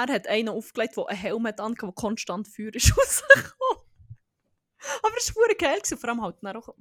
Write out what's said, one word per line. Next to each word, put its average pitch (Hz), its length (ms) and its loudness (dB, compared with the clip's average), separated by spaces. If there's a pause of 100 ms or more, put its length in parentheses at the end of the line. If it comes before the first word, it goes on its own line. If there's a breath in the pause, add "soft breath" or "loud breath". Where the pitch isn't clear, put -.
(140)
hat - 140 -2
einer 220 240 0
aufgelegt, 226 460 -6
der 196 100 -2
einen 202 100 -4
Helm 214 300 -2
hat 214 140 -6
angehabt, 220 260 -6
wo 180 60 -8
konstant 208 560 -6
Feuer - 260 -10
ist - 180 4
<laughs> - 40 -4
rausgekommen. - 880 4 (1200 loud breath)
Aber 440 140 0
es - 160 -4
war 440 120 4
verdammt 453 140 2
geil 320 180 2
gewesen, 320 200 -6
vor - 120 -8
allem 233 120 -2
halt 190 200 -6
dann 196 160 -10
auch - 240 -18